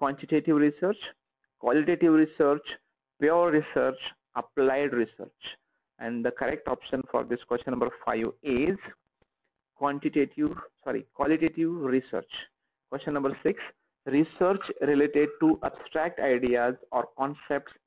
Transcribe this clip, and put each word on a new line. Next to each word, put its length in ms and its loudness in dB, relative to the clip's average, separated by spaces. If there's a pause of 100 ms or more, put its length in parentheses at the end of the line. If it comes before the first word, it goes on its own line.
quantitative 680 2
research, 440 -4 (520)
qualitative 480 4
research, 600 4 (460)
pure 320 4
research, 500 0 (400)
applied 520 0
research. 520 -6 (540)
And 280 -6
the 140 -2
correct 320 -6
option 300 -6 (100)
for 180 0
this 200 -6
question 240 -4
number 140 -2 (140)
five 240 -2 (160)
is 340 -2 (1080)
quantitative, 680 -2 (300)
sorry, 200 -6 (180)
qualitative 520 0 (220)
research. 400 -4 (560)
Question 280 -6
number 140 -2 (140)
six, 180 -2 (540)
"Research 520 0 (220)
related 480 2
to 180 4 (120)
abstract 500 -6 (140)
ideas 420 2 (160)
or 100 0 (200)
concepts 640 -6